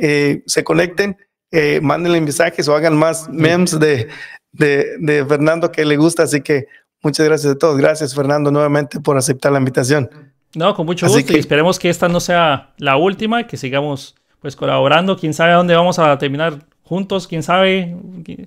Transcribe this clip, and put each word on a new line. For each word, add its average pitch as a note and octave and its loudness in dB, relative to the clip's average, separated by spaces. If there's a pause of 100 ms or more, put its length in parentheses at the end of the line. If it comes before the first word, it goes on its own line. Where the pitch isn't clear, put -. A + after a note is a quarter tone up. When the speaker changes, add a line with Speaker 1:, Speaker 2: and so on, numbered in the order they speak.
Speaker 1:
eh, D3 0
se - -2
conecten, F3 -2 (360)
eh, D3+ 2
mándenle E3 0
mensajes D#3 -2
o D3 2
hagan D#3 2
más D#3 0
Speaker 2:
Sí. D#3+ -16
Speaker 1:
memes D#3+ 2
de, C#3+ 2 (460)
de, C#3+ 2 (140)
de D3 0
Fernando D#3 2
que D#3 0
le D3 2
gusta. D#3+ 2
Así C#3 -2
que C#3 -2 (360)
muchas D3+ 0
gracias D3+ 2
a C#3 -12
todos. D3+ 2
Gracias, D3 0
Fernando, C#3+ 0
nuevamente D3 0
por D3 0
aceptar C3+ 0
la C#3 2
invitación. C3 0 (460)
Speaker 2:
No, F3+ 0
con E3+ -4
mucho F3 -2
Speaker 1:
Así F#3+ 4
Speaker 2:
gusto, C#3 0
y - 2
Speaker 1:
que D3+ 4
Speaker 2:
esperemos D#3+ 0
que F3+ 0
esta E3+ 0
no E3+ 0
sea E3 0
la C#3 0
última, G#3+ -2
que - -14
sigamos, C#3 -6 (260)
pues, C#3 -12
colaborando. D3 2
Quién D#3+ -6
sabe E3 2
a E3+ 6
dónde F3 4
vamos F3 2
a D3+ 4
terminar D3 -4 (180)
juntos, F#3+ -6
quién D#3+ -8
sabe. F#3 0 (500)